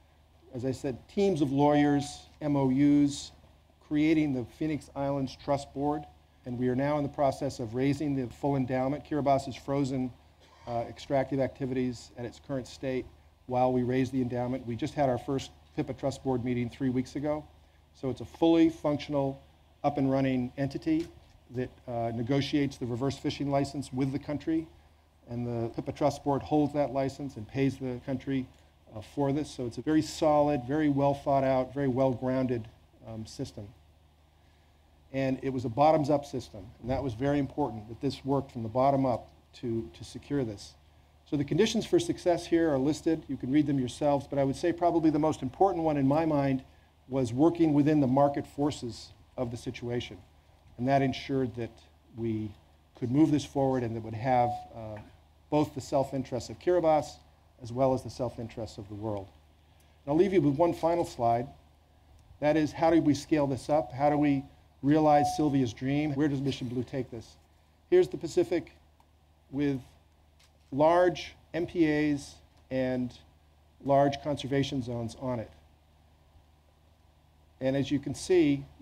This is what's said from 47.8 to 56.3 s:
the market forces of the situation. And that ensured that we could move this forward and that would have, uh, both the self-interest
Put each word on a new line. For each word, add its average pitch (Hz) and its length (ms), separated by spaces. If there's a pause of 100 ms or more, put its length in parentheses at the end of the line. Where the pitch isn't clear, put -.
the 139 80
market 143 400
forces 127 640 (280)
of 123 140
the 120 60
situation. 120 600 (600)
And 123 100
that 139 140
ensured 131 540
that 113 160 (460)
we 110 340 (480)
could 120 120
move 147 200
this 147 140
forward 131 380
and 113 120
that 113 60
would 113 120
have, 123 360 (260)
uh, 110 220 (520)
both 151 260
the 131 60
self-interest 135 680